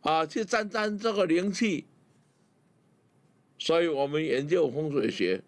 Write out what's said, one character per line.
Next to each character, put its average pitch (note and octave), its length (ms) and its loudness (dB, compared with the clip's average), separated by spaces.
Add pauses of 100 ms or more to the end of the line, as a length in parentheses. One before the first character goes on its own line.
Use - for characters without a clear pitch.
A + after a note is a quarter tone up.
啊， D#3+ 260 0
去 G#3+ 180 -4
沾 G#3+ 240 -2
沾 G#3+ 300 -4
这 A3 140 -2
个 G3 140 2
灵 F3+ 260 0
气。 F3+ 340 -2 (1700)
所 E3 240 2
以 E3+ 60 2
我 C#3+ 180 0
们 D3 160 0
研 C#3+ 240 0
究 D#3 240 2
风 D3 220 -4
水 A2+ 180 2
学 F#2 380 0